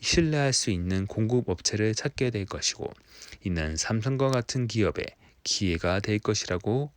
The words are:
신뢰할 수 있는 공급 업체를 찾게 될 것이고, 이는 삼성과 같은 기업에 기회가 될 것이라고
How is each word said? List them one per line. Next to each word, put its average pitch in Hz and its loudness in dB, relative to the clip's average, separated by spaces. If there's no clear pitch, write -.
신뢰할 147 4
수 - 0
있는 92 0
공급 113 0
업체를 107 0
찾게 131 -2
될 101 -4
것이고, - -4
이는 80 0
삼성과 131 0
같은 123 -2
기업에 104 0
기회가 90 0
될 107 0
것이라고 107 -2